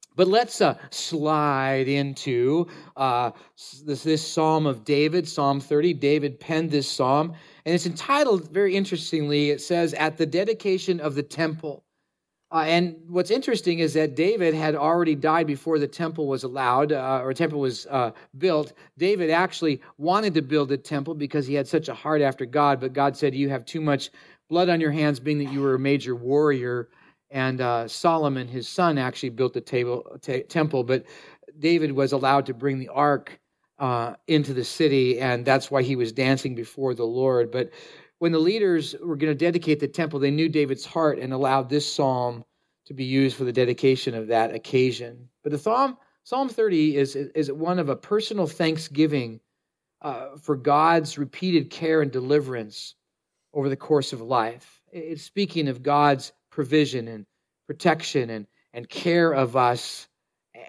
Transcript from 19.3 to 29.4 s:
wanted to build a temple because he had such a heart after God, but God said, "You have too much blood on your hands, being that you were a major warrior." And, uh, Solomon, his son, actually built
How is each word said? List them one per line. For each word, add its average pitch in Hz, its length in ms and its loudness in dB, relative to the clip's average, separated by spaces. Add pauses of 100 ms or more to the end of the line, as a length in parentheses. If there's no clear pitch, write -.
wanted 185 360 0
to 156 80 2
build 139 300 0
a 139 60 0
temple 147 360 -6
because 143 320 -4
he 135 100 -2
had 139 120 -2
such 160 220 -2
a 127 40 -8
heart 151 280 0
after 135 240 0
God, 139 340 2
but 131 140 -6
God 139 240 0
said, 135 180 -2
"You 139 140 0
have 131 160 -6
too 165 160 -8
much 143 300 -2 (360)
blood 175 220 2
on 170 100 2
your 156 120 0
hands, 147 280 0
being 147 200 -2
that 139 120 -4
you 139 80 -4
were 135 160 2
a 127 40 0
major 135 360 0
warrior." 123 720 0 (420)
And, 131 300 -2
uh, 117 300 0
Solomon, 147 580 0
his 120 220 -8
son, 170 280 2
actually 127 340 -4
built 123 220 0